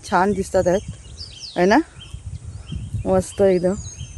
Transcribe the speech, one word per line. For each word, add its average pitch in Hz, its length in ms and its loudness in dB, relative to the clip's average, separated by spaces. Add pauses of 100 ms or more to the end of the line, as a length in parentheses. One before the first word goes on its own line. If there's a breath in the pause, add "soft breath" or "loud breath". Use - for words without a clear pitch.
छान 196 220 4
दिसतात 185 360 0
आहेत, 185 140 2 (760)
है 180 80 4
ना? 208 120 8 (1300)
मस्त 190 360 2
एकदम. 185 320 4 (440)